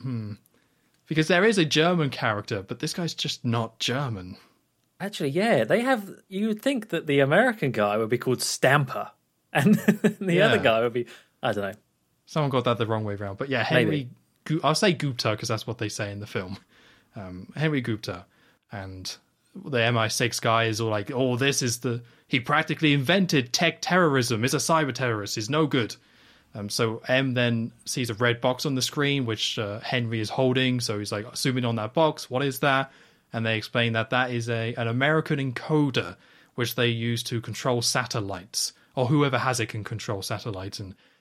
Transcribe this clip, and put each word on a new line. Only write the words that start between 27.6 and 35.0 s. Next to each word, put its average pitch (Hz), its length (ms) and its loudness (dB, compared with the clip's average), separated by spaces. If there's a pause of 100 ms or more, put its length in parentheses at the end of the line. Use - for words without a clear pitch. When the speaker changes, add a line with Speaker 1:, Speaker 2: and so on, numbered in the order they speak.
Speaker 1:
sees 123 240 -4
a 113 60 -6
red 120 240 2
box 127 260 -2
on 139 100 -2
the 127 60 -2
screen, 143 440 0
which, - 340 -4
uh, 104 220 -6
Henry 117 400 -2
is 107 80 -4
holding. 127 500 2
So 117 200 -4
he's 104 120 -6
like, 107 240 -8
zooming 127 300 0
on 117 100 0
that 110 180 -4
box. 156 360 2
"What 127 140 -2
is 135 160 -2
that?" 135 320 2 (420)
And 113 120 -2
they 110 120 0
explain 117 360 0
that 113 180 0
that 127 200 0
is 120 180 -4
a, 117 260 -2
an 117 120 -2
American 147 500 2 (160)